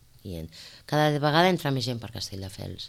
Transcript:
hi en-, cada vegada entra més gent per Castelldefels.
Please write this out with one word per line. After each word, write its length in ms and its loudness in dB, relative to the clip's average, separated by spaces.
hi 160 -8
en-, 100 -10
cada 260 4
vegada 380 6
entra 200 0
més 140 0
gent 160 -4
per 100 -10
Castelldefels. 800 -10